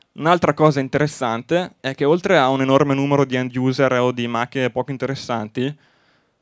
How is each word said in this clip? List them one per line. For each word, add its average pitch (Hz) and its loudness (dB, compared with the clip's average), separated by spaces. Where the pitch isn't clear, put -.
Un'altra 165 2
cosa 151 2
interessante 135 -4
è 131 -8
che 139 -4
oltre 175 2
a 131 4
un 135 2
enorme 139 2
numero 139 2
di 127 -4
end 127 -4
user 131 0
o 123 2
di 120 -4
macchine 120 -2
poco 127 -6
interessanti, 127 -6